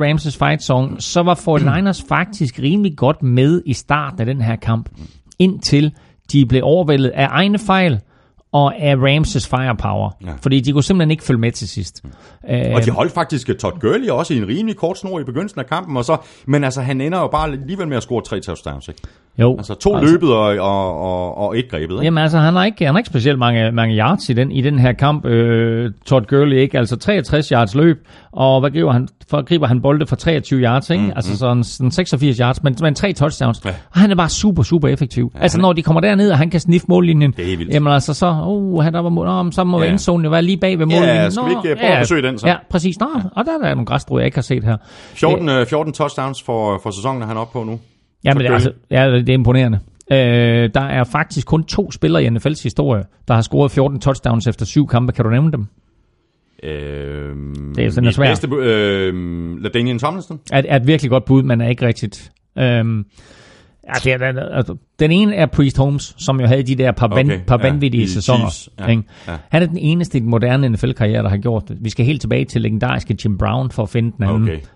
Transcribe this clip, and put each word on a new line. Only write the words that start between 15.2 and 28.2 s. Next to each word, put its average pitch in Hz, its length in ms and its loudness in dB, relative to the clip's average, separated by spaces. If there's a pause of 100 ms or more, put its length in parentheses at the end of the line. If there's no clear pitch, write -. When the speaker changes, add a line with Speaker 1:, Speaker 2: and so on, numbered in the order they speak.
Speaker 2:
i 135 40 -8
begyndelsen 139 360 -8
af 127 60 -8
kampen, 160 300 -6
og 123 80 -2
så, 160 120 0 (300)
men 143 180 2
altså, 131 160 -4
han 131 200 -4
ender 165 200 -2
jo 147 60 -2
bare 151 260 -2
alligevel 156 360 -8
med 135 80 -2
at 110 60 -2
score 117 200 -4
tre 98 180 -6
touchdowns, 76 480 -12
ikke? - 120 -16 (380)
Speaker 1:
Jo. 123 180 4
Speaker 2:
Altså, 104 180 -10
to 202 220 0
Speaker 1:
Altså 151 160 0
Speaker 2:
løbet 160 220 2
og, 107 100 2
og, 98 560 0
og, 90 380 -4
og 104 200 -4
et 123 120 -6
grebet, 80 240 -6
ikke? 131 100 -4
Speaker 1:
Jamen 160 180 0
altså, 160 160 0
han 160 160 2
har 185 100 2
ikke, 208 220 -2
han 135 80 2
har 190 40 4
ikke 240 100 -4
specielt 135 300 0
mange, 117 340 2
mange 113 260 0
yards 151 300 0
i 131 40 0
den, 127 200 0
i 135 100 -2
den 143 160 0
her 127 140 4
kamp, 143 340 0
øh, 117 640 2 (160)
Todd 131 200 2
Gurley, 139 300 4
ikke? 139 220 2
Altså, 120 180 0
treogtres 151 520 0
yards 120 260 2
løb, 160 320 4 (260)